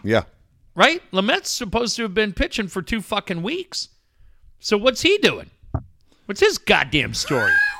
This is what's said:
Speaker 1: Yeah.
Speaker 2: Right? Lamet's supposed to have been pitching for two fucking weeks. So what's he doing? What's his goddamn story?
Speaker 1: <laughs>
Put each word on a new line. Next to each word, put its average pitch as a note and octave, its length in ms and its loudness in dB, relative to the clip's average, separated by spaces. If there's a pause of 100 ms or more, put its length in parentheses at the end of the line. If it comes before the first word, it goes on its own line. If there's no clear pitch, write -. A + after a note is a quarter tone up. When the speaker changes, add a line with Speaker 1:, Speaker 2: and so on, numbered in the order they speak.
Speaker 1:
Yeah. G#2 180 2 (540)
Speaker 2:
Right? C#4+ 340 4
Lamet's G#3+ 400 0
supposed A3+ 460 -4
to A#3 60 -4
have G3 120 -4
been G#3+ 180 0
pitching A3+ 360 -4
for F#3+ 120 -6
two A3 220 -4
fucking F#3+ 400 -6
weeks. E4+ 460 -8 (720)
So - 180 2
what's B3 240 0
he G4 160 4
doing? C#3+ 320 0 (760)
What's G3+ 140 -8
his G4+ 180 4
goddamn C3+ 560 0
story? A#2+ 420 0
Speaker 1:
<laughs> - 60 4 (180)